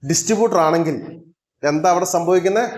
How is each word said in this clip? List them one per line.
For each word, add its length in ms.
ഡിസ്ട്രിബ്യൂട്ടർ 480
ആണെങ്കിൽ 640
എന്താ 280
അവിടെ 140
സംഭവിക്കുന്നത്? 720